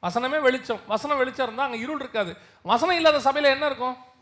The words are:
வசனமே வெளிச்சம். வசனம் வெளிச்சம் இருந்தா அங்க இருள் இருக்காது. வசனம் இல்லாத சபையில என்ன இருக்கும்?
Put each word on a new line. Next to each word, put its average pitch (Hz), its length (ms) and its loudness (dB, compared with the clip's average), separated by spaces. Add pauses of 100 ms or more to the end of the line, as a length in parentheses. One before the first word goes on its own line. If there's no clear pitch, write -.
வசனமே 247 400 -2
வெளிச்சம். 254 460 0
வசனம் 277 300 -2
வெளிச்சம் 254 280 0
இருந்தா 233 180 -4
அங்க 247 140 -4
இருள் 262 220 -6
இருக்காது. 220 380 -6 (240)
வசனம் 302 340 2
இல்லாத 302 360 4
சபையில 294 120 0
என்ன 277 220 4
இருக்கும்? 254 320 -4 (240)